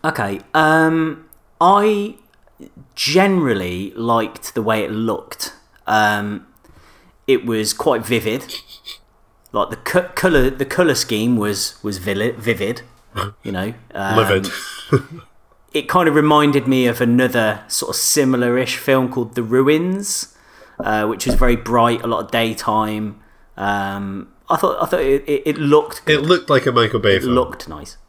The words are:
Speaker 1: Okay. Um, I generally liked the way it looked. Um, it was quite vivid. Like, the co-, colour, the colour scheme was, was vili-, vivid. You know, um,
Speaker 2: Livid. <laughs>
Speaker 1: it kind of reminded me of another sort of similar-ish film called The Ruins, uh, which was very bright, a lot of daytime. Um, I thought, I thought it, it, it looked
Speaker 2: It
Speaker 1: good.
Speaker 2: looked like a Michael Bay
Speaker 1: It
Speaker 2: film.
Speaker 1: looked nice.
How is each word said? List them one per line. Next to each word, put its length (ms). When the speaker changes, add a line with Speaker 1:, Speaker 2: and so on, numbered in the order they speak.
Speaker 1:
Okay. 360
Um, 760
I 540
generally 960
liked 600
the 80
way 220
it 80
looked. 640
Um, 600
it 200
was 280
quite 320
vivid. 480
Like, 160
the 80
co-, 380
colour, 340
the 160
colour 300
scheme 420
was, 460
was 160
vili-, 320
vivid. 500
You 80
know, 220
um, 240
Speaker 2:
Livid. 300
<laughs> 840
Speaker 1:
it 140
kind 220
of 60
reminded 520
me 200
of 120
another 680
sort 240
of 40
similar-ish 840
film 340
called 240
The 80
Ruins, 920
uh, 260
which 220
was 80
very 200
bright, 460
a 60
lot 180
of 60
daytime. 880
Um, 800
I 80
thought, 240
I 60
thought 140
it, 280
it, 160
it 140
looked 400
Speaker 2:
It 60
Speaker 1:
good. 80
Speaker 2:
looked 240
like 160
a 60
Michael 280
Bay 180
Speaker 1:
It 40
Speaker 2:
film. 140
Speaker 1:
looked 340
nice. 280